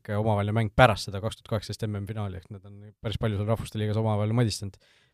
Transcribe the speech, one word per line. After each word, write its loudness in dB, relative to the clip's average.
äh, -2
omavaheline 2
mäng 0
pärast 6
seda -8
kaks -6
tuhat -8
kaheksateist -6
M -4
M-i -8
finaali, -6
ehk -18
nad -16
on -20
päris -4
palju 0
seal 0
Rahvuste -4
Liigas 0
omavahel 2
madistanud. 0